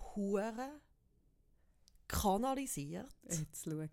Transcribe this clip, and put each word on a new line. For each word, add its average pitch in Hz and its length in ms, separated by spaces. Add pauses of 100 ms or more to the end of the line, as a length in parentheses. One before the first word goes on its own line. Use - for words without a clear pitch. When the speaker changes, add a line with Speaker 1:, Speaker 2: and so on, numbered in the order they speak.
(140)
Speaker 1:
hure 220 680 (1300)
kanalisiert. 208 1080 (140)
Speaker 2:
Jetzt 156 360
schaut 156 280